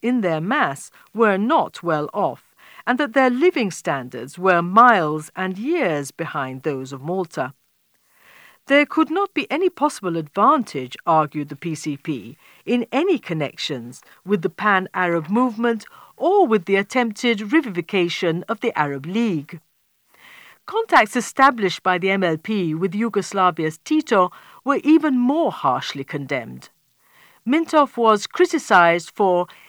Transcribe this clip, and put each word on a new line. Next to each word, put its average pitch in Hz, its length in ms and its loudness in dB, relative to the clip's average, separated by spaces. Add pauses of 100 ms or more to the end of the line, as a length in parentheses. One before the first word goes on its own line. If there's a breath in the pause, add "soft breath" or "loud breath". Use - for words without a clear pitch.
in 247 180 0
their 165 200 0
mass, 185 500 -4 (240 soft breath)
were 208 240 2
not 226 440 -2
well 156 300 -2
off, 165 400 -4 (340 loud breath)
and 247 120 0
that 285 160 -2
their 262 160 4
living 254 400 2
standards 131 680 -8
were 180 220 4
miles 175 760 4
and 185 200 -6
years 202 540 -2
behind 131 520 -8
those 135 300 -6
of 135 80 -12
Malta. 156 540 -6 (1120 soft breath)
There 285 200 4
could 320 240 0
not 392 240 -2
be - 160 -6
any 339 200 0
possible 190 460 -4
advantage, 180 800 0 (100)
argued 151 420 0
the 151 80 -12
P 165 180 -8
C 151 220 -8
P, 127 400 -10 (300 soft breath)
in 240 260 -2
any 311 260 0
connections 131 840 -8 (240 soft breath)
with 185 160 0
the 165 80 -2
Pan-Arab 180 800 -2
movement 233 580 -2 (300 loud breath)
or 359 300 2
with 220 180 0
the 196 120 0
attempted 233 640 -2
revivification 185 1080 -2
of 220 120 -6
the 233 180 -2
Arab 143 280 -4
League. 175 540 -4 (1040 loud breath)
Contacts 349 500 2
established 240 680 0
by 180 160 0
the 190 120 -2
M 196 120 0
L 165 140 2
P 175 380 -2
with 165 180 -2
Yugoslavia's 190 840 0
Tito 240 520 0 (340 loud breath)
were 277 200 0
even 302 340 4
more 262 320 2
harshly 135 540 -4
condemned. 127 640 -8 (760 soft breath)
Mintoff 302 520 2
was 220 320 4
criticized 180 840 4
for 180 380 0 (200 loud breath)